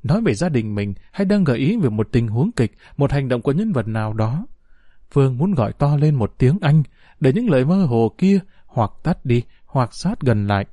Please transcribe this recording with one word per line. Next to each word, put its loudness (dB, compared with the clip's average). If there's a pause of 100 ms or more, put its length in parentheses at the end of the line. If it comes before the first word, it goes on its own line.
Nói 0
về 0
gia -4
đình -2
mình -4 (180)
hay -4
đang 2
gợi 0
ý 0
về 0
một -2
tình 0
huống -2
kịch, 0 (240)
một 0
hành -2
động -2
của 0
nhân -2
vật -2
nào -4
đó? -4 (640)
Phương 2
muốn 0
gọi 0
to 0
lên 2
một -2
tiếng 4
Anh 4 (380)
để 4
những 0
lời 4
mơ 2
hồ 0
kia 4 (280)
hoặc -2 (120)
tắt -4
đi, 0 (240)
hoặc -4
sát -6
gần 0
lại. 0